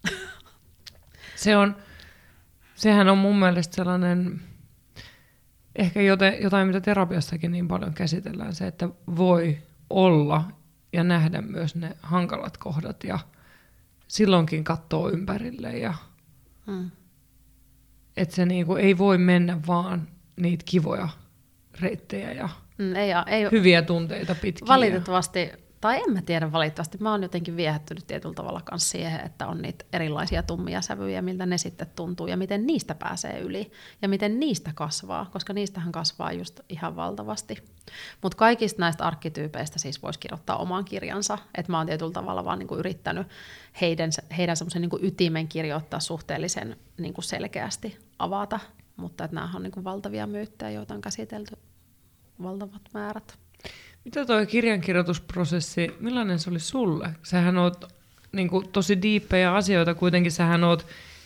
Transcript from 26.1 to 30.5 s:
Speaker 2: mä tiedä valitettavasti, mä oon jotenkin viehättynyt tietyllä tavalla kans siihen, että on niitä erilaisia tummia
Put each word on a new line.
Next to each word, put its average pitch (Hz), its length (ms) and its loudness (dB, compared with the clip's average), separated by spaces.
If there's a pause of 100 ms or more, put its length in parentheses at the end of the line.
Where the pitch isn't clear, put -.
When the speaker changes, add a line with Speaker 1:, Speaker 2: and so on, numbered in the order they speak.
Speaker 2:
mä 185 80 0
tiedä 165 300 0
valitettavasti, 156 500 -2
mä 214 100 0
oon 208 120 0
jotenkin 170 340 -4
viehättynyt 151 500 -4
tietyllä - 280 -8
tavalla 170 260 -8
kans - 280 -4
siihen, 165 360 -6
että - 220 -8
on 170 140 -6
niitä - 320 -10
erilaisia 165 500 -2
tummia 175 380 -6